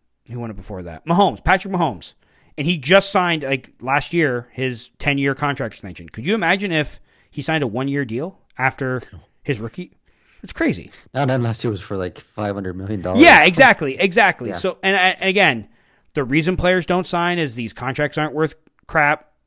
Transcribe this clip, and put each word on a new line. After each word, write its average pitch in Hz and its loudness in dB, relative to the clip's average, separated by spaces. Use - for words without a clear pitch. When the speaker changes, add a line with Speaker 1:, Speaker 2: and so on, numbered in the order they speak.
Speaker 1:
who 120 -10
won 117 -8
it 101 -14
before 101 -12
that? 82 -14
Mahomes, 170 0
Patrick 190 0
Mahomes. 143 -4
And 139 -4
he 180 0
just 165 4
signed, 170 0
like, 135 -4
last 135 -2
year, 131 0
his 127 -6
ten-year 139 0
contract 135 -4
extension. 85 -16
Could 113 -12
you 190 0
imagine 190 0
if 156 -2
he - -10
signed 160 0
a 127 0
one-year 139 -2
deal 131 -8
after 127 -2
his 123 -4
rookie? 117 -12
It's - -16
crazy. 220 -2
Speaker 2:
Not 131 0
unless 120 0
it 120 0
was 98 -4
for, 98 -6
like, 90 -6
five 104 -6
hundred 92 -6
million 98 -6
dollars. 92 2
Speaker 1:
Yeah, 247 10
exactly, 180 4
exactly. 180 2
Speaker 2:
Yeah. 92 -6
Speaker 1:
So, 175 -4
and, 196 0
and 185 2
again, 180 2
the 147 0
reason 156 2
players 180 2
don't 180 0
sign 175 0
is 151 -2
these 117 -6
contracts 135 -4
aren't 151 -2
worth 151 0
crap. 151 2